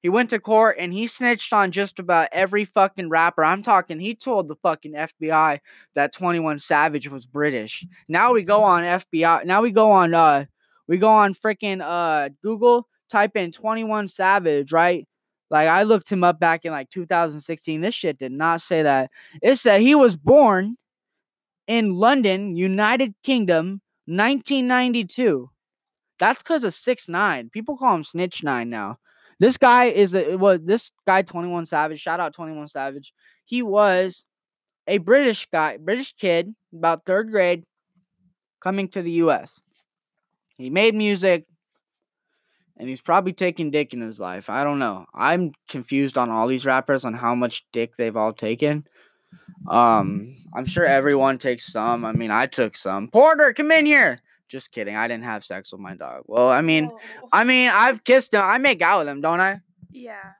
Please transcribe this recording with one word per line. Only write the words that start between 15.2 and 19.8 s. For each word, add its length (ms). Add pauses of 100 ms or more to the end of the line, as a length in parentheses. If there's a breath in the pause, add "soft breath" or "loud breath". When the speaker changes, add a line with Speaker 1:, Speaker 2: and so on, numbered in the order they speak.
Speaker 1:
Like, 200
I 140
looked 260
him 140
up 160
back 260
in, 80
like, 160
two 160
thousand 340
sixteen. 400
This 160
shit 220
did 160
not 260
say 240
that. 260 (320 loud breath)
It 140
said 240
he 160